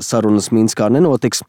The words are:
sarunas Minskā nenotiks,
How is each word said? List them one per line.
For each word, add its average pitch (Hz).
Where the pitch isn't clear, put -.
sarunas 107
Minskā 110
nenotiks, 135